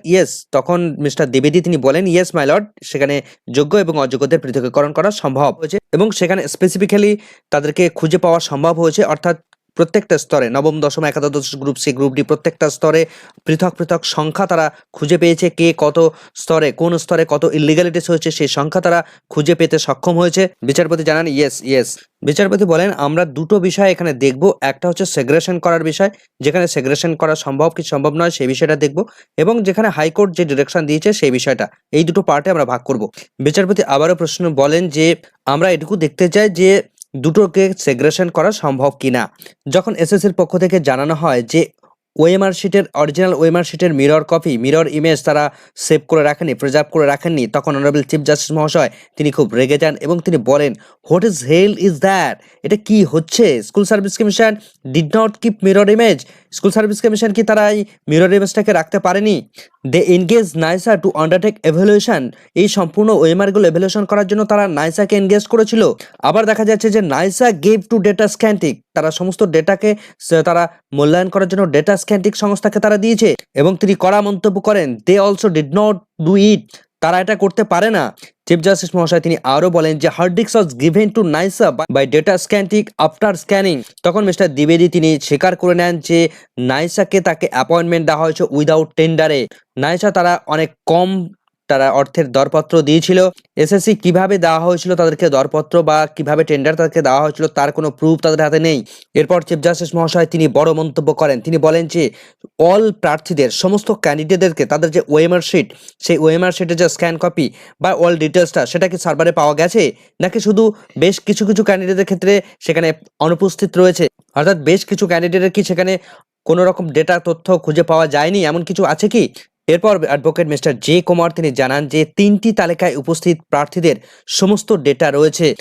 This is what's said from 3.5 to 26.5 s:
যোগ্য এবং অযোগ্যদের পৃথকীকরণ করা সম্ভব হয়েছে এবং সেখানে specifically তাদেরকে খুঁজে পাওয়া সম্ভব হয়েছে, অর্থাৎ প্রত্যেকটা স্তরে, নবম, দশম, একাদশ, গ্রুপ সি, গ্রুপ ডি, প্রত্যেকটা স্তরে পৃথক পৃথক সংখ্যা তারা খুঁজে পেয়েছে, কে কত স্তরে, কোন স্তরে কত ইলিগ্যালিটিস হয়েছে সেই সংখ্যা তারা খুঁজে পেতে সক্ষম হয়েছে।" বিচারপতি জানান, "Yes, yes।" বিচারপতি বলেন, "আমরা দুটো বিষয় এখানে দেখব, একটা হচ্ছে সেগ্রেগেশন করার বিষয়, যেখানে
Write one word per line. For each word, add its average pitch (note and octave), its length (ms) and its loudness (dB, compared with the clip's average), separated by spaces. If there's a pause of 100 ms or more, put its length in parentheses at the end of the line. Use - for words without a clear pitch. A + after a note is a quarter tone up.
যোগ্য C#3+ 280 0
এবং E3 200 -2
অযোগ্যদের C3+ 460 -2
পৃথকীকরণ C3+ 480 -2
করা E3+ 180 0
সম্ভব C#3 480 -2
হয়েছে D#3+ 200 -8 (140)
এবং F#3 180 2
সেখানে E3 360 -2
specifically G3+ 640 0 (380)
তাদেরকে D3 380 0
খুঁজে E3 300 -2
পাওয়া E3+ 220 2
সম্ভব D#3 420 -2
হয়েছে, E3 220 0
অর্থাৎ D#3+ 320 -2 (400)
প্রত্যেকটা - 420 0
স্তরে, C3+ 320 -2
নবম, D3 300 0
দশম, D3 240 -2
একাদশ, C#3+ 420 -4 (100)
গ্রুপ C3+ 200 -6
সি, - 160 -4
গ্রুপ C3+ 220 -2
ডি, - 80 -2
প্রত্যেকটা D#3 480 -2
স্তরে D#3+ 320 0 (420)
পৃথক E3 340 -2
পৃথক E3+ 260 -4
সংখ্যা D#3 420 -4
তারা E3 200 0 (260)
খুঁজে D#3 260 -2
পেয়েছে, E3+ 320 2
কে E3 260 0
কত D3+ 220 0 (360)
স্তরে, D#3 380 -2
কোন E3+ 260 -2
স্তরে D#3+ 300 0
কত D3 240 -2
ইলিগ্যালিটিস D#3 580 0
হয়েছে D#3+ 200 -2
সেই D3 180 -2
সংখ্যা D3+ 320 -2
তারা E3+ 200 0 (300)
খুঁজে D#3 240 2
পেতে D#3+ 240 0
সক্ষম E3 400 -2
হয়েছে।" F3 240 0 (200)
বিচারপতি D#3+ 420 0
জানান, D#3+ 220 0
"Yes, C#3 280 -2 (180)
yes।" B2+ 160 0 (340)
বিচারপতি F#3+ 420 0
বলেন, F3 320 2
"আমরা D#3 280 -2
দুটো D3+ 360 -2
বিষয় F#3+ 300 0
এখানে E3+ 220 -2
দেখব, C3 300 -2 (200)
একটা C#3 260 -4
হচ্ছে F3 160 -4
সেগ্রেগেশন D#3+ 540 -2
করার E3 260 0
বিষয়, G3 260 -2 (300)
যেখানে D#3+ 280 0